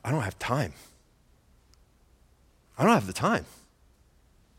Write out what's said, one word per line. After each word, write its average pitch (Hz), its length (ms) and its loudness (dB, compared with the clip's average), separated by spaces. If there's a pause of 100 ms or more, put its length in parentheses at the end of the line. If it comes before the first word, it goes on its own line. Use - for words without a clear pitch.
I 110 60 -4
don't 147 120 0
have 98 160 -6
time. 120 360 -2 (2000)
I 131 60 2
don't 220 80 6
have 104 140 2
the 92 60 -8
time." 202 340 -2 (1120)